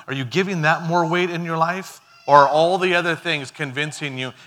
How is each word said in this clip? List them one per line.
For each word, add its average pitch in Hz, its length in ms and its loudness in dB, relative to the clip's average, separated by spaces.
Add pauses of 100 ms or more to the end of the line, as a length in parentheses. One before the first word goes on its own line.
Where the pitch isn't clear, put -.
are - 60 -8
you 135 120 -4
giving 175 380 -2
that 156 200 2
more 170 240 0
weight 175 240 0
in 170 160 -6
your 165 100 -4
life? 175 460 -4 (260)
Or 143 100 8
are 139 100 8
all 160 280 2
the 185 160 0
other 175 220 0
things 156 380 -6
convincing 143 680 -8
you 127 160 -8 (120)